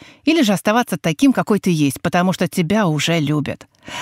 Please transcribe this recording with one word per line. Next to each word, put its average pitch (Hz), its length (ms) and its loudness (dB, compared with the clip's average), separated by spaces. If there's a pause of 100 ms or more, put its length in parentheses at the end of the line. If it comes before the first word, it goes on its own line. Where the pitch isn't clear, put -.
(240)
или 311 180 2
же 208 100 2
оставаться 208 440 0
таким, 170 360 2
какой 196 260 0
ты - 140 0
есть, 151 280 0
потому 180 320 0
что 180 140 -2
тебя 190 400 0
уже 156 320 0
любят. 151 480 -4 (360)